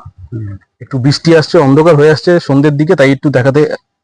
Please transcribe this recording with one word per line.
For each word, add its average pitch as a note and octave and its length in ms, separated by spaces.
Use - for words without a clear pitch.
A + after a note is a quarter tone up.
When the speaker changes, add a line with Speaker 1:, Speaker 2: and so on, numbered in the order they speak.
Speaker 1:
হুম। G#2 240
Speaker 2:
একটু - 180
বৃষ্টি D3 360
আসছে, D#3+ 220
অন্ধকার D#3 380
হয়ে D3+ 160
আসছে F3 280
সন্ধ্যের C#3+ 380
দিকে, D#3 180
তাই C3+ 160
একটু C#3 180
দেখাতে, C3 460